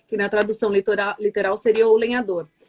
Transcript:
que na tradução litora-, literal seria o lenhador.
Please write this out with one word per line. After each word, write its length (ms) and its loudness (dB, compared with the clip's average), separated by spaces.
que 100 -6
na 120 -2
tradução 420 0
litora-, 480 0
literal 380 -2
seria 320 2
o 80 6
lenhador. 520 -4